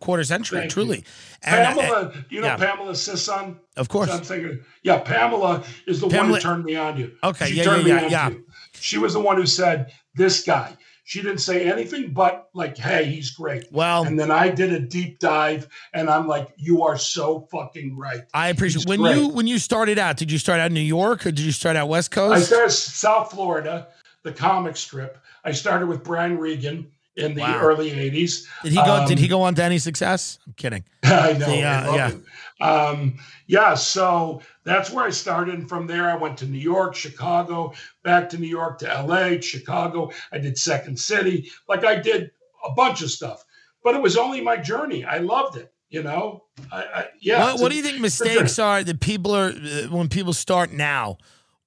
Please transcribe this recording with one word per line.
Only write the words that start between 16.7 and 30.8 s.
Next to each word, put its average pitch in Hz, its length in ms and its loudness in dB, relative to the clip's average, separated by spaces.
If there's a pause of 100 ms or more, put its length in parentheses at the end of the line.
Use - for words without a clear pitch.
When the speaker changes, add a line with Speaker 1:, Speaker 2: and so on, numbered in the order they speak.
Speaker 2:
are 151 140 2
so 156 540 -4
fucking 143 440 -10
right. 131 280 -10 (100)
Speaker 1:
I 165 160 0
appreciate 175 320 0
Speaker 2:
He's 175 60 -4
Speaker 1:
when 196 120 0
Speaker 2:
great." 240 180 6
Speaker 1:
you, 294 120 4
when 240 180 0
you 240 120 0
started 214 400 2
out, 170 180 0
did 160 140 -4
you 156 80 0
start 170 200 2
out 165 80 2
in 170 60 0
New 156 80 0
York 175 440 2
or 175 60 0
did 147 80 -2
you 156 140 0
start 165 240 0
out 147 100 0
West 165 240 0
Coast? 208 240 4
Speaker 2:
I 180 60 8
started 226 300 4
South - 600 0
Florida, 170 560 -4 (360)
the 156 100 -8
comic 170 420 0
strip. 135 420 -12 (280)
I 156 60 -4
started 180 360 -2
with 151 160 -4
Brian 170 360 -2
Regan 156 520 -6 (260)
in 151 180 -4
the 143 60 -4
Speaker 1:
Wow. 123 200 -2
Speaker 2:
early 156 300 4
eighties. 143 560 -2 (160)
Speaker 1:
Did 156 80 -2
he 165 60 4
go, 147 300 6
did 175 120 4
he 139 60 6
Speaker 2:
Um, - 40 0
Speaker 1:
go 185 140 4
on 180 120 2
to 170 80 2
any 175 140 2
success? 170 720 -2
I'm 123 60 -20
kidding. 110 300 -6 (100)